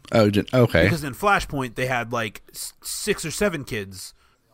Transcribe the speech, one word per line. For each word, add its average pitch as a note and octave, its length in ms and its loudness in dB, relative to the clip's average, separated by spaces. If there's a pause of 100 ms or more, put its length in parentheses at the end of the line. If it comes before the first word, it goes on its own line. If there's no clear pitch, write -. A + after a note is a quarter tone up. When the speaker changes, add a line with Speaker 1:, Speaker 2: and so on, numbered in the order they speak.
(120)
Speaker 1:
Oh, G#2+ 200 6
did, G2+ 220 0
okay. A#2 300 6
Speaker 2:
Because D3 200 2
in C3+ 100 -6
Flashpoint, D3+ 640 0
they B2+ 120 -4
had, A#2+ 240 -4
like, A2+ 300 -4 (100)
s-, - 300 -12
six - 440 -4
or D3+ 60 -6
seven E3+ 320 -2
kids. G2 500 -10 (400)